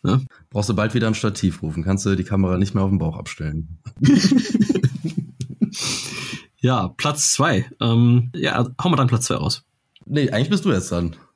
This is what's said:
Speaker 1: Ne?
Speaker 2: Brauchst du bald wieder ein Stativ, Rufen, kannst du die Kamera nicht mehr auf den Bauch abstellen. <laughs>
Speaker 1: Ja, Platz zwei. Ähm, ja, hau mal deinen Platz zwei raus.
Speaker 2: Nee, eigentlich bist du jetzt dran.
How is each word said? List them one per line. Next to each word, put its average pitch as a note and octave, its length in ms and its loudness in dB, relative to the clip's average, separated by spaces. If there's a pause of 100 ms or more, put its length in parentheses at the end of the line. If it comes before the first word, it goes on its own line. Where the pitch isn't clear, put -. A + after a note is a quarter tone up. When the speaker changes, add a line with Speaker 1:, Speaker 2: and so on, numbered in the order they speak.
Speaker 1:
Ne? C3 200 2 (240)
Speaker 2:
Brauchst G#2 200 -2
du A2 60 0
bald G#2+ 200 0
wieder A2+ 140 2
ein A2 60 0
Stativ, G2+ 460 -2
Rufen, D#2 220 -6
kannst F#2 240 -2
du G2 80 2
die F#2 80 -2
Kamera F#2 340 0
nicht G2 200 0
mehr F#2+ 80 2
auf G2 60 0
den F#2+ 100 2
Bauch D#2+ 180 -4
abstellen. D#2 600 -8 (220)
<laughs> C3 80 4 (2500)
Speaker 1:
Ja, A#2+ 280 0
Platz - 460 -2
zwei. C#3 360 2 (100)
Ähm, A#2+ 540 4
ja, C3+ 340 0 (140)
hau F3+ 60 0
mal E3 80 4
deinen C3 100 4
Platz A#2+ 200 2
zwei - 100 -2
raus. - 260 -4 (440)
Speaker 2:
Nee, C#3 240 0
eigentlich C3+ 200 0
bist G3+ 140 0
du F#3 80 2
jetzt F#2 180 -2
dran. F2 240 -2 (200)